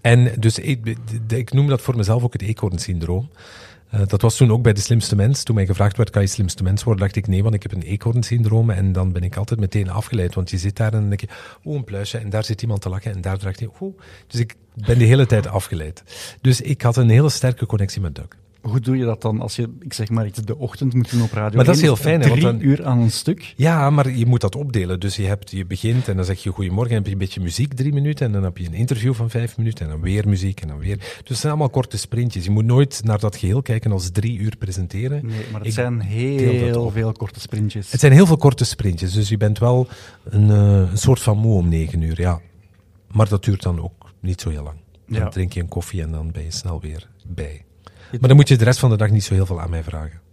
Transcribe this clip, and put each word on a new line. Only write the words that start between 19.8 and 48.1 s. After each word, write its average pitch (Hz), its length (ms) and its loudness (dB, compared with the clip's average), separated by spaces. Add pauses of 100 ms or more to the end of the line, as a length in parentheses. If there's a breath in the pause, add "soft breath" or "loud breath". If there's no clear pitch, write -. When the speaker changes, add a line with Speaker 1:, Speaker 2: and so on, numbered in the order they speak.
Speaker 2:
ik 131 120 -14
zeg 107 180 -6
maar 113 160 0
iets, 98 140 -10
de 107 180 -6
ochtend 131 360 -4
moet 123 160 0
doen 120 120 2
op 113 100 -2
radio 107 240 -2
Speaker 1:
Maar 123 80 8
dat 175 100 6
is 151 60 4
Speaker 2:
één, 160 100 4
Speaker 1:
heel 113 120 2
fijn, 156 180 2
hè, 131 80 6
want 123 120 4
Speaker 2:
drie 120 120 4
Speaker 1:
dan 113 100 -2
Speaker 2:
uur 139 220 2
aan 127 140 2
een 117 120 4
stuk? - 460 -6
Speaker 1:
Ja, 147 340 2
maar 143 200 2
je 120 160 0
moet 120 140 4
dat 98 160 0
opdelen. 95 440 -4
Dus 95 160 -4
je 107 80 -4
hebt, 98 260 -4
je 95 160 -6
begint 113 420 -2
en 101 80 -2
dan 92 80 0
zeg 92 180 -4
je 98 80 -6
goedemorgen, 98 400 -2
en 113 60 0
heb 101 100 -2
je 98 60 -4
een 98 60 -4
beetje 95 220 -6
muziek, 107 340 -4
drie 135 180 -2
minuten, 143 340 -2
en 110 60 -2
dan 98 100 -2
heb 90 160 -4
je 87 80 -8
een 82 80 -8
interview 120 400 -2
van 113 160 -4
vijf 117 280 -6
minuten, 113 260 -4
en 78 80 -6
dan 78 80 -6
weer 101 280 0
muziek, 95 320 0
en 78 80 -10
dan 73 100 -10
weer. 101 200 -4
Dus - 100 -14 (160 loud breath)
het 123 140 -8
zijn 151 140 -2
allemaal 151 180 0
korte - 280 -4
sprintjes. 113 460 -4
Je 92 60 -2
moet 107 140 2
nooit 131 400 2
naar 107 140 2
dat 104 180 -2
geheel 107 260 0
kijken 110 300 -2
als 90 180 -4
drie 98 280 -2
uur 104 200 -4
presenteren. 104 680 -6
Speaker 2:
Nee, 110 240 -8
maar 107 100 -8
het 104 80 -6
Speaker 1:
Ik 113 60 -4
Speaker 2:
zijn 123 240 -2 (100)
Speaker 1:
deel 131 360 -2
dat 123 100 4
Speaker 2:
heel 120 300 0
Speaker 1:
op. 110 80 -4
Speaker 2:
veel 113 200 -2
korte - 280 -10
sprintjes. 107 500 -4
Speaker 1:
Het 123 100 0
zijn 143 120 8
heel 175 140 10
veel 160 100 4
korte 139 280 4
sprintjes, 92 480 -2
dus 104 160 0
je 110 80 0
bent 104 220 0
wel 123 300 2 (360 loud breath)
een, 104 260 4
eh, 101 400 6
een 101 80 -2
soort - 220 4
van 104 180 2
moe 110 180 2
om 87 120 2
negen 80 340 0
uur, 80 180 -2
ja. 87 200 0 (720)
Maar 110 160 2
dat 101 160 -2
duurt 98 180 0
dan 85 200 -4
ook - 280 -14 (100)
niet 92 200 -4
zo 82 100 -6
heel 73 120 -8
lang. 76 140 -12 (300)
Dan 110 140 -4
Speaker 2:
Ja. 87 80 0
Speaker 1:
drink 92 240 -4
je 90 80 -6
een 85 80 -6
koffie 87 340 -8
en 78 80 -6
dan 80 200 -6
ben 80 140 -8
je 80 60 -8
snel 82 300 -8
weer 78 280 -14 (180)
bij. 76 380 -12 (460 loud breath)